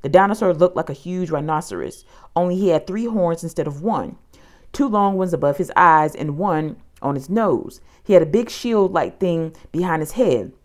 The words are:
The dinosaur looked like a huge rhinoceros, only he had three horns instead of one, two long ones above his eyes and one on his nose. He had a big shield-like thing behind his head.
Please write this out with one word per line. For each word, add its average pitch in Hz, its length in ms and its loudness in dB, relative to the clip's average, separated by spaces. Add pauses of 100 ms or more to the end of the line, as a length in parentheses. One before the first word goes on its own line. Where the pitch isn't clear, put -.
The 139 60 -4
dinosaur 196 420 4
looked 175 240 2
like 165 140 -4
a 175 40 -8
huge 180 360 -6
rhinoceros, 151 760 -6 (300)
only 180 200 0
he 190 140 2
had 156 180 2
three 220 180 -6
horns 175 380 -2
instead 160 240 -4
of 147 160 -10
one, 185 320 -4 (560)
two 277 160 -2
long 202 280 2
ones 185 160 -2
above 143 260 0
his 185 180 -4
eyes 156 400 4
and 151 240 -6
one 156 380 -4 (260)
on 139 100 -2
his 135 160 -8
nose. 196 520 -2 (220)
He 208 100 2
had 170 100 8
a - 20 2
big 220 240 0
shield-like 190 680 0
thing 165 360 -2 (160)
behind 165 300 -2
his 151 120 -6
head. 131 400 0 (120)